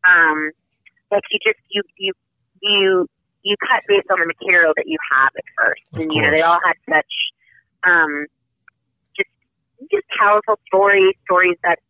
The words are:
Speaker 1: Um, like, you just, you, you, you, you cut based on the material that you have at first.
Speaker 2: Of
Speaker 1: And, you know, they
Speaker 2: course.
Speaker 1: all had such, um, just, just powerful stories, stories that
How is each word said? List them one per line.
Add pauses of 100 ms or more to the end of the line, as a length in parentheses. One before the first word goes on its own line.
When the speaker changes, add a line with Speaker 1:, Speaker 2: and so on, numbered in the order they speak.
Speaker 1:
Um, (600)
like,
you
just, (100)
you, (160)
you, (500)
you, (360)
you
cut
based
on
the
material
that
you (160)
have
at (120)
first. (120)
Speaker 2:
Of
Speaker 1:
And,
you
know,
they
Speaker 2:
course.
Speaker 1:
all
had (120)
such, (720)
um, (920)
just, (640)
just (140)
powerful
stories, (100)
stories
that (120)